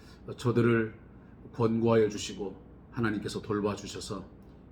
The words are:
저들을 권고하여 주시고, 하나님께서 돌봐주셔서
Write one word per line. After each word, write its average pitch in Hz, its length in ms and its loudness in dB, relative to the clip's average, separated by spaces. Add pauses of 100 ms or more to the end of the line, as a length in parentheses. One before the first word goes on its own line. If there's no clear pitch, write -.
(360)
저들을 113 580 2 (580)
권고하여 113 560 4
주시고, 101 540 -8 (300)
하나님께서 107 500 -2
돌봐주셔서 101 960 -6 (340)